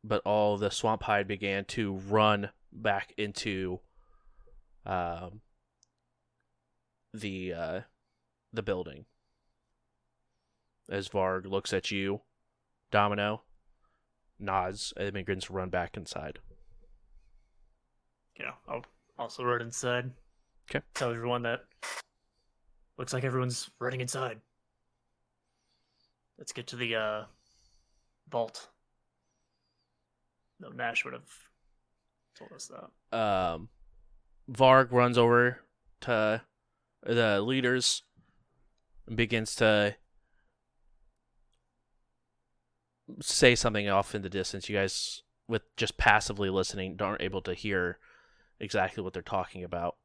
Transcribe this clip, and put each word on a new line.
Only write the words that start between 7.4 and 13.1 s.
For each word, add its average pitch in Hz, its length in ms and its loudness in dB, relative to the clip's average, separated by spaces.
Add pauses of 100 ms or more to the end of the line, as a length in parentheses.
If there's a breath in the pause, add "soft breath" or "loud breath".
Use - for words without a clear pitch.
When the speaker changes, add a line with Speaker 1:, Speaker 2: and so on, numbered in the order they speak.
Speaker 1:
uh, 85 280 -6 (720)
the 113 100 -6
building. 85 420 -6 (1800)
As 98 200 -4
Varg 95 380 -2
looks 98 260 -4
at 95 180 -2
you, 98 300 -2 (720)
Domino 104 500 2 (960)